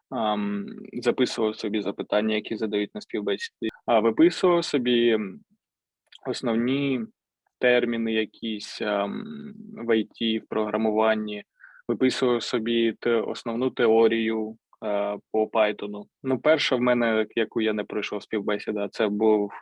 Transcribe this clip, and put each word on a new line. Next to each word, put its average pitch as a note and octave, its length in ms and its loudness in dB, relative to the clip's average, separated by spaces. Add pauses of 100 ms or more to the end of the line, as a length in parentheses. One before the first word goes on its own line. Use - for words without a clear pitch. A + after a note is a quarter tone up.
ам, G#2 560 -2 (280)
записував A#2+ 600 0
собі G#2 260 -4
запитання, G#2 540 -2
які G#2+ 220 -6
задають G#2 380 -2
на G#2 60 -8
співбесіді, G#2 680 -6 (160)
а A#2 140 2
виписував E3+ 680 4
собі, A#2+ 440 2
м, G#2+ 300 -2 (880)
основні B2+ 720 0 (580)
терміни A#2 540 2
якісь, A2 680 -6
ам, G2+ 420 -2 (600)
в A#2 40 -2
I A2 180 0 (140)
T, A2 180 -2
в - 80 -12
програмуванні, G#2+ 960 0 (440)
виписував B2 560 2
собі A#2 560 0
те-, A#2 220 2
основну A#2 500 -4
теорію, A2+ 880 2 (280)
е, G2+ 320 -2 (140)
по A2 140 2
Python. G#2 580 0 (200)
Ну, C3 160 0
перша D3+ 360 2
в A#2+ 60 0
мене, A#2 540 2
яку A2+ 260 0
я A2 120 0
не G#2+ 100 -2
пройшов G#2 400 -6
співбесіда, G#2 680 -4
це A2 180 0
був, G#2 440 2 (100)